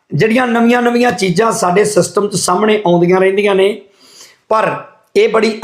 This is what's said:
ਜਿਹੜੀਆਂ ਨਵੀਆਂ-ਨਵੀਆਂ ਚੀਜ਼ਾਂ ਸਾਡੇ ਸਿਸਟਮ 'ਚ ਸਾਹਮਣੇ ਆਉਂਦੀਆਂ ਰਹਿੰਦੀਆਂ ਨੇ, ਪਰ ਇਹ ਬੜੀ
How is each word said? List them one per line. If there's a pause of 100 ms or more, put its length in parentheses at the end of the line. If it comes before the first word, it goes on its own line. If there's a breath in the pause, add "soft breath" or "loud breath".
(140)
ਜਿਹੜੀਆਂ
ਨਵੀਆਂ-ਨਵੀਆਂ
ਚੀਜ਼ਾਂ
ਸਾਡੇ
ਸਿਸਟਮ
'ਚ
ਸਾਹਮਣੇ
ਆਉਂਦੀਆਂ
ਰਹਿੰਦੀਆਂ
ਨੇ, (680 loud breath)
ਪਰ (400)
ਇਹ
ਬੜੀ